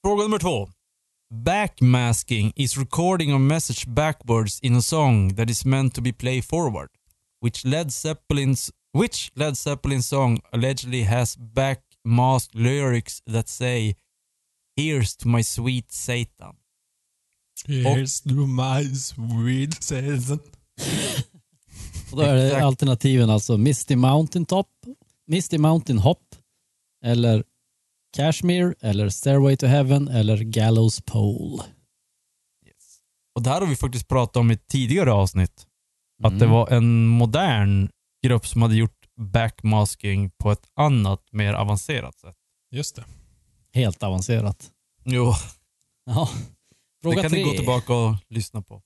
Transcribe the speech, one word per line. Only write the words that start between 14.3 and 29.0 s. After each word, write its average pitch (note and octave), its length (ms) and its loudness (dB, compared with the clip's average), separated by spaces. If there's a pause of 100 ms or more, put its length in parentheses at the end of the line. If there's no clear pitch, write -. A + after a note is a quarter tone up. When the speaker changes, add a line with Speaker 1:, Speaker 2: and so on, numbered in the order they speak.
Speaker 1:
"Here's C#3+ 380 -2
to - 100 -6
my A#2 160 2
sweet B2 480 -6
Satan." A#2 640 -8 (1120)
Speaker 2:
Here's C3 560 0
to C3+ 100 -2 (140)
my C3+ 480 -2
sweet B2+ 880 -4
Satan. C#3 560 -4 (1700)
Speaker 3:
Och C3 60 -8
då D3 40 0
är C#3+ 140 4
det C3 120 4
Speaker 1:
Exakt. C#3 160 2
Speaker 3:
alternativen C3 680 2
alltså G#2+ 280 2
Misty C3+ 380 2
Mountain D3 500 2
Top, F#3+ 220 -2 (600)
Misty E3 300 -2
Mountain D#3 420 2
Hop C3 360 0 (680)
eller A#2 400 2 (760)
Kashmir F3 640 0
eller G#2 280 -2